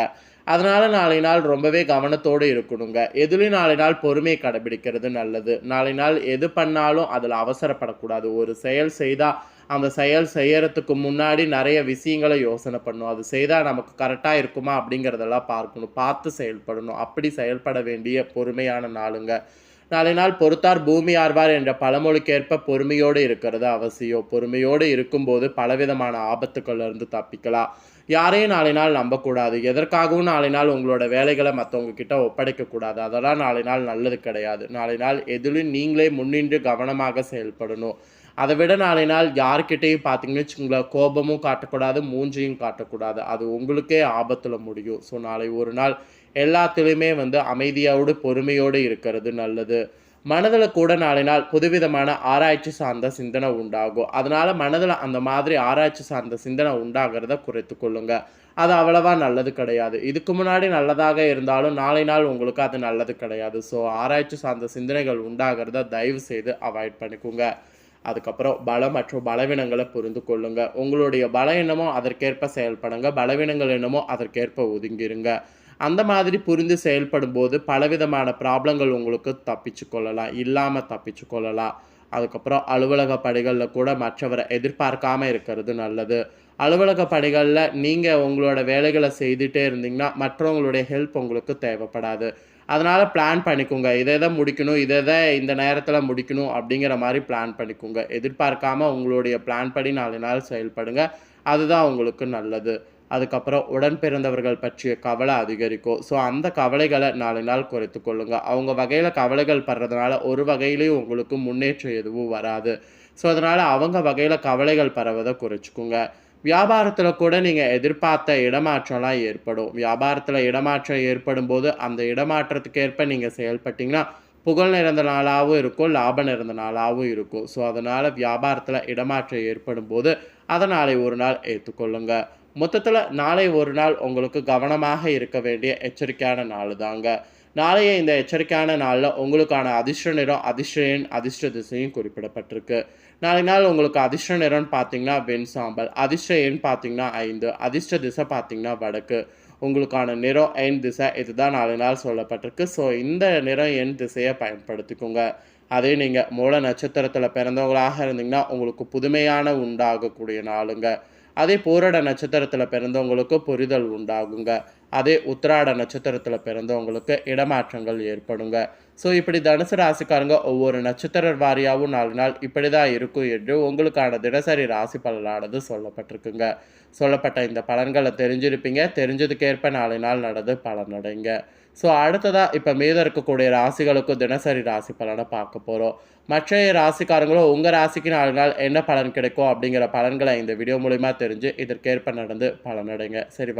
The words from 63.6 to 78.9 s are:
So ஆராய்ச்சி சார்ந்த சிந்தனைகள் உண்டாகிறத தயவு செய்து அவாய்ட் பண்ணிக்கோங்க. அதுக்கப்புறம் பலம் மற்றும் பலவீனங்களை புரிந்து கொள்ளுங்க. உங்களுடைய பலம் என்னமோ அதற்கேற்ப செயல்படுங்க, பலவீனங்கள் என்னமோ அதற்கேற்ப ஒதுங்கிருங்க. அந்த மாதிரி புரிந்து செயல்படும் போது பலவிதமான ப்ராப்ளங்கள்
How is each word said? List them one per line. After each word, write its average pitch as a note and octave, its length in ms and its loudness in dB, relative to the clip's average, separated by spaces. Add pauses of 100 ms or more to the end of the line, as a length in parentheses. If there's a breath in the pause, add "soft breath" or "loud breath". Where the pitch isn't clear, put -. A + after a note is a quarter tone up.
So A#2+ 80 -4 (240)
ஆராய்ச்சி D3 400 -2
சார்ந்த A#2+ 340 -4
சிந்தனைகள் B2+ 520 -2
உண்டாகிறத A#2+ 560 -2 (100)
தயவு C3 340 -2
செய்து A#2 240 -6 (160)
அவாய்ட் A2 320 -8
பண்ணிக்கோங்க. A#2 440 -6 (640 soft breath)
அதுக்கப்புறம் A#2 580 -4
பலம் B2 300 2
மற்றும் B2 300 -6
பலவீனங்களை B2 680 0
புரிந்து A2+ 340 -6
கொள்ளுங்க. A2+ 340 -2 (200)
உங்களுடைய C#3 420 2 (140)
பலம் D3+ 240 2
என்னமோ D#3+ 240 0 (120)
அதற்கேற்ப C3 500 -4 (100)
செயல்படுங்க, A#2 500 -4 (100)
பலவீனங்கள் C#3 600 0
என்னமோ B2+ 240 -2 (120)
அதற்கேற்ப A#2+ 520 -4 (100)
ஒதுங்கிருங்க. A2 560 -4 (560 loud breath)
அந்த F3+ 220 2
மாதிரி F#3+ 360 2
புரிந்து E3 380 2
செயல்படும் C#3+ 520 0
போது B2+ 200 2 (120)
பலவிதமான D3 640 2 (100)
ப்ராப்ளங்கள் C3 560 0